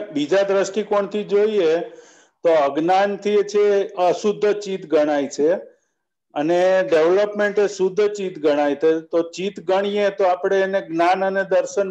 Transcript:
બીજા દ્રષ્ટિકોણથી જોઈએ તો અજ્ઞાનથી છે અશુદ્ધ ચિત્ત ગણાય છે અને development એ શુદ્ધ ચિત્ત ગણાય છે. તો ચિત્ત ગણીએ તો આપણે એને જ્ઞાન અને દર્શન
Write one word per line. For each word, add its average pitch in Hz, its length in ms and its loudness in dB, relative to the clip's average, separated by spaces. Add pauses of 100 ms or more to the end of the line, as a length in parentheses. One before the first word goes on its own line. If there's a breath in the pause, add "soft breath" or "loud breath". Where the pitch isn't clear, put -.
(120)
બીજા 147 300 0
દ્રષ્ટિકોણથી 196 800 -2
જોઈએ 202 460 2 (760 loud breath)
તો 170 100 4
અજ્ઞાનથી 190 880 2
છે 208 220 0 (420)
અશુદ્ધ 208 440 0 (100)
ચિત્ત 185 260 -8
ગણાય 147 420 0
છે 147 200 0 (880)
અને 165 260 0 (220)
development 202 760 2
એ 202 100 2
શુદ્ધ 185 320 -2 (120)
ચિત્ત 190 260 -8
ગણાય 147 380 0
છે. 160 140 2 (100)
તો 165 180 -4 (120)
ચિત્ત 196 300 -8
ગણીએ 202 500 0
તો 202 140 -2
આપણે 190 360 0
એને 190 200 -2
જ્ઞાન 170 440 0
અને 190 200 -2
દર્શન 180 460 -2